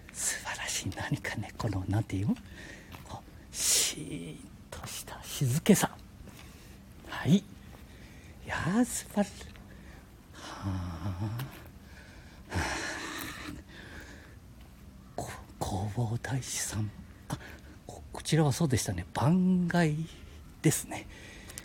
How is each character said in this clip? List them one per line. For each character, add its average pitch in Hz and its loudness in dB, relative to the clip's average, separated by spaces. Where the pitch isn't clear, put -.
素 - 0
晴 - -6
ら - -4
し - -2
い。 - -2
何 - 0
か - -4
ね、 - -4
こ - 0
の、 92 0
な 101 6
ん 98 4
て - -2
い 92 2
う？ 117 4
こ - -10
う、 - -16
シ - 4
ー 156 -6
ン - -12
と - -10
し - -8
た - -10
静 139 2
け 208 12
さ。 - 6
は - -2
い。 180 10
い - 4
や - -4
ー、 226 6
素 - -4
晴 - 0
ら 202 8
し - 2
い。 - -14
は - -10
あ。 101 0
は 92 0
あ。 - 0
こ-、 - -6
弘 101 0
法 117 2
大 127 0
師 - -2
さ - -2
ん。 107 0
あ、 - -2
こ-、 - -12
こ - -8
ち - 4
ら 156 10
は 143 8
そ 170 6
う - 6
で 123 6
し - 4
た 110 0
ね。 90 -2
番 180 8
外 170 6
で 151 8
す - 0
ね。 - -6